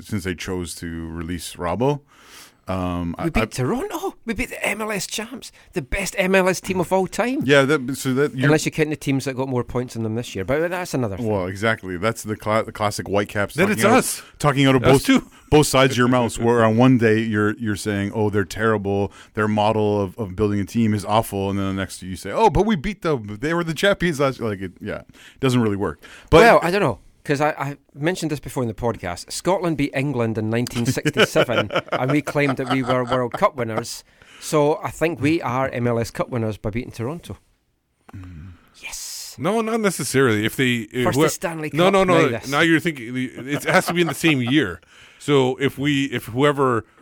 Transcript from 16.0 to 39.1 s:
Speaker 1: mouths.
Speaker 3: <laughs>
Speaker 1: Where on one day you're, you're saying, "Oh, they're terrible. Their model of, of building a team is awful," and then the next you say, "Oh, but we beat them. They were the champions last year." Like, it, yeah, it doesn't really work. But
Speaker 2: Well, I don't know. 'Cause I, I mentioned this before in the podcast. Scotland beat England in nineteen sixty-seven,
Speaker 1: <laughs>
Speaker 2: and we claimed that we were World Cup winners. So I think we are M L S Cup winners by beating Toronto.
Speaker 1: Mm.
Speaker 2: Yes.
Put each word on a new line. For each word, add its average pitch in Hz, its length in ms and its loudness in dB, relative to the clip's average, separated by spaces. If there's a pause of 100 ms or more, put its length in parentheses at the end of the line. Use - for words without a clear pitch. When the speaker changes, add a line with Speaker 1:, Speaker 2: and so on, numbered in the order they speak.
Speaker 1:
mouths. 123 300 2
Speaker 3:
<laughs> - 0 -
Speaker 1:
Where 117 240 4
on 110 140 4
one 127 220 6
day 110 220 4
you're, 107 360 0
you're 107 180 -2
saying, 101 380 -2
"Oh, 107 160 0
they're 98 160 0
terrible. 101 640 0 (220)
Their 107 140 0
model 104 520 2
of, 95 200 -4
of 95 160 -8
building 104 240 0
a 98 60 -2
team 113 280 2
is 101 100 -2
awful," 101 460 0
and 98 80 -2
then 98 80 -2
the 95 80 -4
next 95 300 -6
you 92 120 -8
say, 95 140 -10
"Oh, 185 220 2
but 180 160 2
we 226 80 2
beat 180 260 -6
them. 107 400 -4
They 156 140 -2
were 170 80 0
the 165 100 -4
champions 175 460 0
last 135 200 0
year." 117 80 -4
Like, 98 140 -4
it, 92 180 -8
yeah, 95 200 -8 (100)
it - 300 -20
doesn't 127 220 2
really 104 140 2
work. 95 260 -4 (280)
But 160 120 8
Speaker 2:
Well, 220 200 8
I 165 80 -2
don't 202 120 0
know. 131 180 0 (260)
'Cause 143 160 0
I, 151 100 2
I 143 260 -8 (160)
mentioned 156 380 -2
this 143 80 -4
before 127 240 -6
in 117 60 -2
the 107 40 -6
podcast. 95 580 -6
Scotland 175 460 -2
beat 139 160 -2
England 120 460 -2
in 110 100 -4
nineteen 120 380 -2
sixty-seven, 147 840 0 (120)
Speaker 1:
<laughs> - 100 -14
Speaker 2:
and 127 200 -2
we 147 120 2
claimed 143 340 -2
that 131 140 -6
we 131 100 0
were 127 220 0
World 123 300 -2
Cup - 220 0
winners. 117 480 -6 (360)
So 151 420 2
I - 80 -6
think 156 320 -4
we 156 180 2
are 131 300 -2
M 120 160 -4
L 117 140 0
S 113 100 -4
Cup - 200 -6
winners 110 280 -4
by - 140 -6
beating 120 200 -8
Toronto. 123 460 -10 (800)
Speaker 1:
Mm. 90 380 -16 (280)
Speaker 2:
Yes. - 560 -12